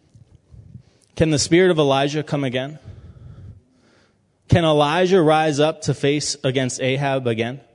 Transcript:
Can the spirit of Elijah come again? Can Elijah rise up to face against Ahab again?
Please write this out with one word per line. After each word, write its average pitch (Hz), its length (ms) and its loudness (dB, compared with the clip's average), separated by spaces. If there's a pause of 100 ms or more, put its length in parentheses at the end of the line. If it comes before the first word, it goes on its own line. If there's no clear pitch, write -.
(1160)
Can 160 140 2
the 147 80 2
spirit 180 320 4
of 165 80 0
Elijah 143 440 2
come 143 220 -4
again? 131 340 -6 (1700)
Can 175 160 2
Elijah 160 580 2
rise 156 360 2
up 156 240 0
to 143 120 -2
face 147 500 -2
against 131 380 -2
Ahab 135 440 -2
again? 117 340 -4 (140)